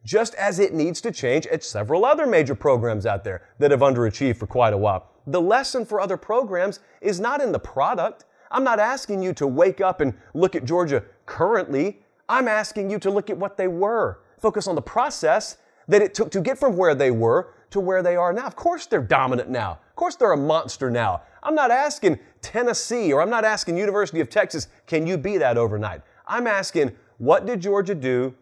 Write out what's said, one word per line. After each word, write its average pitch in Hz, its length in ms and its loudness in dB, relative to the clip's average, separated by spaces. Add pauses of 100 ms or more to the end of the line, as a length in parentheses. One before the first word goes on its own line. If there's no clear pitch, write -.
just 226 300 0
as 196 240 -2
it 202 160 2
needs 160 260 -2
to 233 100 -6
change 135 360 -2
at - 180 -4
several 131 400 -2
other 294 220 2
major 156 280 2
programs 113 520 0
out 101 180 -2
there 92 240 -10 (100)
that 143 120 4
have 131 100 4
underachieved 123 560 2
for 104 100 -10
quite 117 280 2
a 98 40 0
while. 101 320 -2 (160)
The 143 140 -2
lesson 233 460 0
for 202 160 -2
other 190 160 -4
programs 202 600 -2 (200)
is 190 180 -2
not 247 220 -2
in 233 120 0
the 135 60 -2
product. 175 680 -2 (240)
I'm 262 120 0
not 240 160 2
asking 208 440 -2
you 185 100 -2
to 143 140 -2
wake 175 340 2
up 185 220 0
and 131 100 0 (220)
look 180 200 2
at 123 120 -4
Georgia 147 360 0 (220)
currently. 185 760 -2 (260)
I'm 247 180 2
asking 214 440 -2
you 208 80 -4
to 196 120 0
look 202 200 -2
at 185 80 -4
what 190 180 -6
they 185 120 -2
were. 180 520 -2 (180)
Focus 208 300 -2
on 180 60 -2
the 147 80 -4
process 214 760 0 (320)
that 202 140 6
it 190 100 0
took 196 200 -2
to 190 100 -2
get 262 160 -2
from 240 180 2
where 175 180 4
they 135 160 4
were 117 440 2 (140)
to 202 120 -2
where 185 200 0
they 175 140 2
are 175 180 2
now. 247 140 -4
Of - 80 -10
course - 320 -2
they're 175 140 2
dominant 127 500 0
now. 110 220 -4
Of - 240 -18
course 339 180 -2
they're 214 180 4
a 151 40 4
monster 143 520 0
now. 113 340 -2 (200)
I'm 311 140 0
not 262 160 2
asking 262 480 0 (200)
Tennessee 233 720 -2
or 139 80 4
I'm 180 80 2
not 226 160 0
asking 202 320 -2
University 196 440 -2
of 135 100 -4
Texas, 190 380 -2 (180)
"Can 160 180 -2
you - 140 -2
be 190 200 -4
that 120 200 2
overnight?" 104 440 -4 (240)
I'm 240 200 -4
asking, 180 460 0 (260)
what 147 260 4
did 190 160 -4
Georgia 196 360 -2
do? 127 460 -2